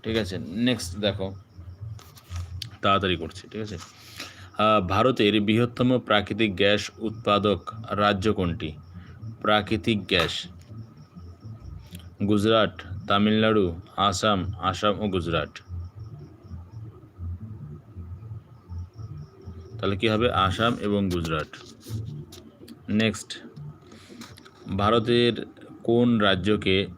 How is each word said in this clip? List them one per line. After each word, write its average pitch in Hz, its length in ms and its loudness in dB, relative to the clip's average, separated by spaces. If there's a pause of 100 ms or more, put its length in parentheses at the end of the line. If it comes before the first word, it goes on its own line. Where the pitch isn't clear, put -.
ঠিক 113 140 -2
আছে, 92 220 -2 (100)
নেক্সট 104 500 -2
দেখো, 98 360 -2 (1500)
তাড়াতাড়ি 98 340 2
করছি। 80 320 -10
ঠিক 107 120 -10
আছে, 101 180 -8 (800)
আহ, 104 280 6
ভারতের 107 540 4
বৃহত্তম 120 580 2
প্রাকৃতিক 104 580 2
গ্যাস 101 420 2
উৎপাদক 104 760 0 (160)
রাজ্য 104 420 2
কোনটি? 82 400 -2 (680)
প্রাকৃতিক 104 680 2
গ্যাস, 87 400 0 (1800)
গুজরাট, 104 600 4 (260)
তামিলনাড়ু, 104 720 4 (160)
আসাম, 95 640 2
আসাম 95 420 0
ও 107 80 0
গুজরাট। 82 520 -2 (4000)
তাহলে 98 160 -2
কী 110 120 0
হবে? 110 240 2
আসাম 95 480 2
এবং 101 280 0
গুজরাট। 80 400 -2 (1400)
নেক্সট, 107 500 0 (1400)
ভারতের 117 680 4 (360)
কোন 117 360 4
রাজ্যকে 98 680 4 (120)